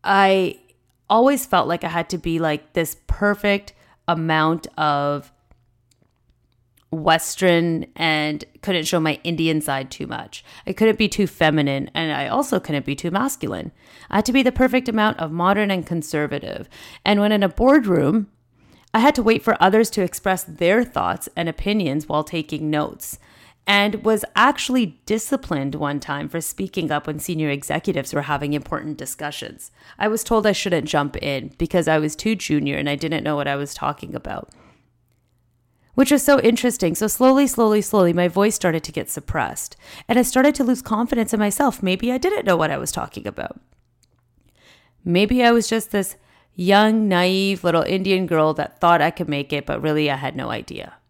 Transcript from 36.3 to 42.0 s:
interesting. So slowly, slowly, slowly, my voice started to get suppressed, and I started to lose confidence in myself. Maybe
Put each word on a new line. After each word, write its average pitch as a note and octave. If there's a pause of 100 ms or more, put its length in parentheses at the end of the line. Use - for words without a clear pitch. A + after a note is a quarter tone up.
interesting. A#3
So G#3+
slowly, C4
slowly, A3
slowly, F#3
my F3
voice G3
started E3
to -
get -
suppressed, - (320)
and A#3
I B3+
started C4
to C#4
lose B3
confidence A3+
in G#3+
myself. G#3+
Maybe F#3+